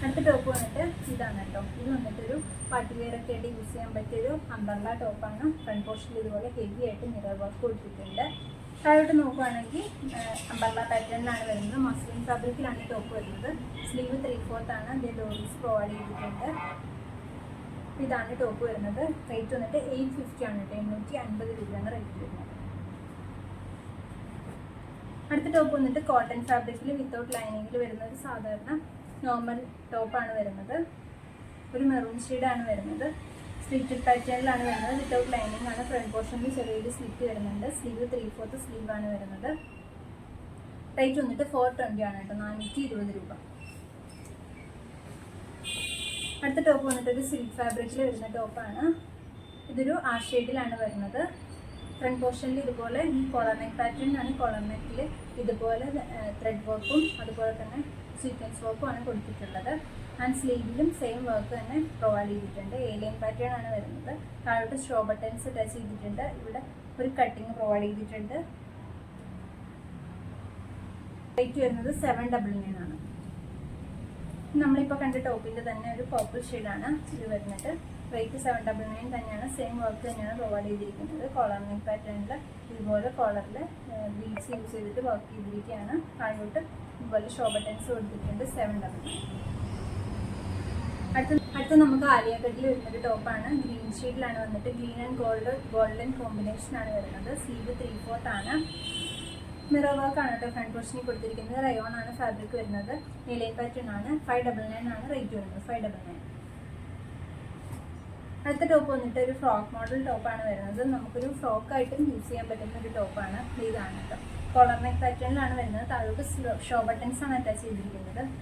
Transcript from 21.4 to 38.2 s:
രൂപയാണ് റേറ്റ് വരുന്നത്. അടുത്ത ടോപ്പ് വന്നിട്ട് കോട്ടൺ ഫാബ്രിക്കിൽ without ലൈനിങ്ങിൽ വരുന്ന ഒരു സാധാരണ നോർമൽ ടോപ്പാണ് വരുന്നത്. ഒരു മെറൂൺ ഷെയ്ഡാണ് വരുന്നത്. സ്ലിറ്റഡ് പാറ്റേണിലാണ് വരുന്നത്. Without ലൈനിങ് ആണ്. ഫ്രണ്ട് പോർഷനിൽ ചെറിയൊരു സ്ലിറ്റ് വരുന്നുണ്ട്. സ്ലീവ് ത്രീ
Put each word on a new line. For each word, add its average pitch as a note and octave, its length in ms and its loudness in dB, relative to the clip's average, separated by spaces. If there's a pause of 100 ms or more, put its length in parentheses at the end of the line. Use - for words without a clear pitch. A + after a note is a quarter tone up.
രൂപയാണ് G#3 440 -4
റേറ്റ് - 320 -6
വരുന്നത്. - 240 -8 (2750)
അടുത്ത D#4 240 2
ടോപ്പ് D#4 200 8
വന്നിട്ട് C4 240 4
കോട്ടൺ A#3+ 460 4
ഫാബ്രിക്കിൽ A#3+ 440 2 (120)
without A#3+ 320 -4
ലൈനിങ്ങിൽ G#3+ 440 -4
വരുന്ന A3 280 -2
ഒരു A#3 100 -8
സാധാരണ A#3 640 -4 (440)
നോർമൽ A#3+ 440 0 (260)
ടോപ്പാണ് A3+ 400 0
വരുന്നത്. G#3 520 0 (920)
ഒരു C4 80 2
മെറൂൺ A#3+ 360 4
ഷെയ്ഡാണ് B3 500 2
വരുന്നത്. G#3 440 0 (540)
സ്ലിറ്റഡ് B3+ 380 2
പാറ്റേണിലാണ് B3 580 6
വരുന്നത്. A#3 300 2 (100)
Without B3 260 4
ലൈനിങ് A3+ 380 0
ആണ്. A#3 160 -2
ഫ്രണ്ട് A3+ 300 0
പോർഷനിൽ B3 420 0
ചെറിയൊരു A3+ 340 0
സ്ലിറ്റ് A#3+ 360 -4
വരുന്നുണ്ട്. G#3 440 0 (120)
സ്ലീവ് A#3+ 280 -2
ത്രീ A#3 200 -2